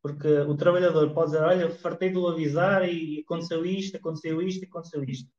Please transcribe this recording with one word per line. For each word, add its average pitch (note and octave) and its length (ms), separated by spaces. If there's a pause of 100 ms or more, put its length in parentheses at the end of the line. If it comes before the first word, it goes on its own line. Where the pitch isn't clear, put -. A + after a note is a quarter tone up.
Porque D3 260
o D3 300
trabalhador E3+ 560
pode D#3 180
dizer, D#3 120
"Olha, F3 260
fartei - 400
de F#3 80
o F3 100
avisar E3+ 640
e D#3 320
aconteceu E3+ 440
isto, G3 300
aconteceu D#3+ 460
isto, F#3 240
aconteceu E3 400
isto." - 340